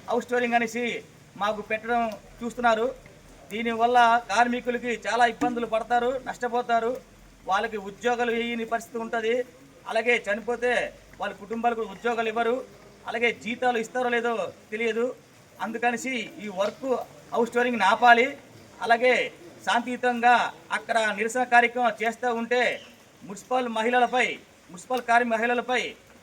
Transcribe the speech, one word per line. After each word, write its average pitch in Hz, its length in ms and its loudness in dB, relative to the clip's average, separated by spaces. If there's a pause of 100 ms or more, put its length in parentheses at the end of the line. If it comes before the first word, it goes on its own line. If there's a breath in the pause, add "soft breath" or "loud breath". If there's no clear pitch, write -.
అవుట్సోర్సింగ్ 240 440 0
అనేసి 233 500 -2 (340)
మాకు 208 240 -4
పెట్టడం 226 500 -4 (320)
చూస్తున్నారు. 240 520 0 (560)
దీనివల్ల 233 800 4
కార్మికులకి 240 760 0
చాలా 233 180 4
ఇబ్బందులు 240 400 -2
పడతారు, 240 600 0
నష్టపోతారు. 240 720 -2 (500)
వాళ్ళకి 214 300 -2
ఉద్యోగాలు 233 540 -2
వేయని 233 340 -4
పరిస్థితి 226 320 -6
ఉంటది. 226 360 -2 (560)
అలాగే 226 380 0
చనిపోతే 226 680 -2 (260)
వాళ్ళ 196 160 -6
కుటుంబాలకు 226 460 -4
ఉద్యోగాలు 220 480 -4
ఇవ్వరు, 233 340 -2 (440)
అలాగే 233 240 0
జీతాలు 240 460 -2
ఇస్తారో 247 320 -2
లేదో 226 420 -2 (200)
తెలియదు. 226 440 -2 (460)
అందుకనేసి 233 680 -4 (140)
ఈ 214 40 -10
వర్క్ 214 580 -4 (280)
అవుట్సోర్సింగ్‌ని 233 520 0
ఆపాలి. 233 520 6 (440)
అలాగే 233 500 2 (340)
శాంతియుతంగా 240 880 2 (180)
అక్కడ 220 260 -2 (200)
నిరసన 233 260 -2
కార్యక్రమం 240 500 2 (100)
చేస్తూ 233 300 -2
ఉంటే 233 480 0 (420)
మున్సిపల్ 240 460 -4
మహిళలపై, 233 680 2 (320)
మున్సిపల్ 247 320 -6
కార్మిక 233 380 2
మహిళలపై 240 540 -2 (300)